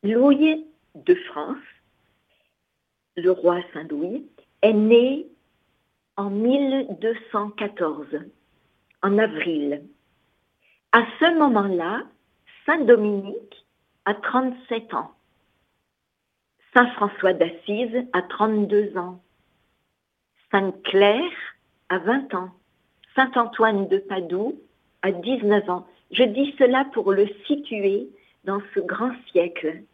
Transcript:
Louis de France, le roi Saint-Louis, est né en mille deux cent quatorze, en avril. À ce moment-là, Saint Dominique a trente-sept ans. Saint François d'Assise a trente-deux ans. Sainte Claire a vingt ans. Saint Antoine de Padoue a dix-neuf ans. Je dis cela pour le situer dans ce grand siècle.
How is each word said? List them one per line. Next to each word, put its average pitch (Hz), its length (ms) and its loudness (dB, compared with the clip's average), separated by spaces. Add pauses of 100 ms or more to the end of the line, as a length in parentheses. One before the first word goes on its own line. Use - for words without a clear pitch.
Louis 285 600 4 (300)
de - 220 4
France, - 400 -10 (1600)
le 180 160 2
roi 180 280 2 (120)
Saint-Louis, 160 520 -8 (380)
est 220 100 4
né 240 540 4 (880)
en 196 140 -6
mille 262 560 0 (140)
deux 226 160 -2 (160)
cent 208 180 -4
quatorze, 156 720 -6 (800)
en 196 160 0
avril. 156 640 -4 (1080)
À 233 120 4 (140)
ce 330 200 2
moment-là, 202 680 0 (600)
Saint 302 180 0
Dominique 208 840 2 (380)
a 202 100 -2
trente-sept 233 800 -6
ans. - 160 -8 (1600)
Saint 247 140 6
François 202 440 -2
d'Assise 220 800 -2
a 180 80 0
trente-deux 208 800 -2
ans. 180 240 -12 (1300)
Sainte 196 320 -2
Claire 208 500 2 (560)
a 185 100 -2
vingt 240 360 -2
ans. 185 160 -6 (640)
Saint 262 200 2
Antoine 226 540 0
de 190 80 2
Padoue 190 640 -6 (400)
a 190 100 -2
dix-neuf 208 600 0
ans. 180 160 -6 (240)
Je 247 140 4
dis 262 340 0
cela 262 340 4
pour 196 220 0
le 202 140 4 (180)
situer 208 640 -2 (340)
dans 196 160 -4 (140)
ce 202 60 0
grand 247 320 -4 (180)
siècle. 170 640 -2